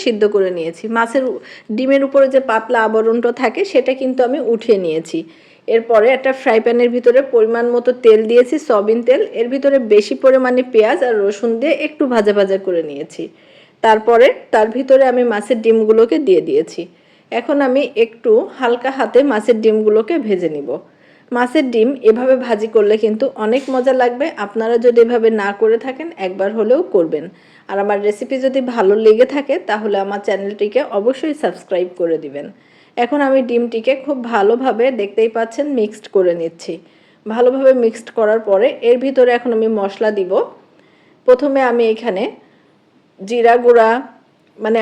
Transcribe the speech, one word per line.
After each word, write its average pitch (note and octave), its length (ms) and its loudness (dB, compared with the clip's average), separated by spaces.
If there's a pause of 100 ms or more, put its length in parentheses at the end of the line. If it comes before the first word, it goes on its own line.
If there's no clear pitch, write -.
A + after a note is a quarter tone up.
সিদ্ধ G#3+ 180 -2 (120)
করে F#3+ 220 0
নিয়েছি। E3+ 280 -8 (120)
মাছের A#3 340 -2
উ-, - 80 -8 (380)
ডিমের C4+ 320 2
উপরে C4+ 260 2
যে C4 60 2 (100)
পাতলা A3+ 360 -2
আবরণটা A3+ 440 0 (120)
থাকে B3 180 -2 (120)
সেটা C4 280 0
কিন্তু C4 280 -2
আমি C4 100 -4 (140)
উঠিয়ে A3+ 320 0
নিয়েছি। D#3+ 340 -6 (560)
এরপরে A3+ 320 2 (100)
একটা C4 140 -2 (100)
ফ্রাই A3+ 240 2
প্যানের A#3+ 300 2
ভিতরে B3 260 2 (140)
পরিমাণ A#3 300 2 (100)
মতো A#3+ 160 -2 (140)
তেল A3 160 6 (100)
দিয়েছি, B3 240 4 (120)
সয়াবিন A3 400 0
তেল। C4 160 2 (180)
এর A#3+ 120 -2
ভিতরে C#4 240 0 (160)
বেশি G#3 220 2 (100)
পরিমাণে B3+ 380 2 (100)
পেঁয়াজ A3+ 260 2 (100)
আর A#3 60 0 (100)
রসুন G#3+ 260 -2 (100)
দিয়ে D4 140 0 (120)
একটু D4+ 160 -4 (120)
ভাজা G#3 240 2
ভাজা F#3+ 280 0
করে F3 240 -2
নিয়েছি। D3+ 320 -12 (600)
তারপরে A3 440 4 (260)
তার A3 240 2
ভিতরে C4+ 360 4
আমি B3 100 0 (100)
মাছের G#3 320 -2
ডিমগুলোকে A3+ 520 4 (120)
দিয়ে F3 200 4
দিয়েছি। D#3+ 340 -2 (500)
এখন A#3+ 240 -2 (120)
আমি C4 140 0 (220)
একটু A3+ 280 -2 (260)
হালকা B3 400 -2
হাতে A#3+ 220 2 (120)
মাছের G#3+ 320 0
ডিমগুলোকে G#3+ 500 2 (120)
ভেজে F3+ 300 -2
নিব। C#3+ 120 -10 (640)
মাছের B3 420 0
ডিম A3+ 140 2 (220)
এভাবে B3+ 240 2 (120)
ভাজি A3 300 -2
করলে G#3 180 4 (100)
কিন্তু A3 200 0 (200)
অনেক A#3+ 180 0 (120)
মজা C4 280 0
লাগবে। B3 240 -2 (180)
আপনারা A3+ 400 -2
যদি A#3 220 4
এভাবে A3+ 220 2 (140)
না G3 60 -2 (120)
করে A3 240 2
থাকেন, C4+ 240 -10 (180)
একবার F#3+ 320 -4
হলেও A#3 220 2 (140)
করবেন। D#3+ 300 0 (460)
আর G3 140 -6
আমার G3+ 220 -2
রেসিপি G#3+ 300 -4 (100)
যদি C4+ 140 -2 (140)
ভালো G3+ 200 2 (120)
লেগে A3 280 6
থাকে, C#4+ 200 -4 (160)
তাহলে G#3+ 340 -4
আমার G3+ 220 -8
চ্যানেলটিকে G#3 540 -4 (180)
অবশ্যই C4 440 -2
সাবস্ক্রাইব F3+ 460 -4 (120)
করে E3 240 -2
দিবেন। C#3+ 220 -12 (500)
এখন A#3+ 220 -2 (100)
আমি C4+ 120 2 (100)
ডিমটিকে A#3 420 -2 (120)
খুব C#4+ 120 -4 (160)
ভালোভাবে, A#3 520 0 (160)
দেখতেই A3 360 -2
পাচ্ছেন, A#3 300 -6 (120)
মিক্সড G#3+ 280 -6 (100)
করে F3+ 240 2
নিচ্ছি। E3 320 -10 (540)
ভালোভাবে B3+ 460 2 (100)
মিক্সড A3+ 260 -2 (100)
করার A3 300 2
পরে G3+ 180 2 (220)
এর A#3+ 160 4
ভিতরে C4+ 340 2
এখন A#3+ 180 -6
আমি A3 120 0 (100)
মশলা G3+ 400 -2
দিব। F#3 140 -4 (960)
প্রথমে C4+ 340 2 (100)
আমি A#3+ 220 0
এখানে A3 300 -6 (960)
জিরা A#3 340 2 (100)
গুঁড়া, A#3 260 6 (680)
মানে, A3 240 -2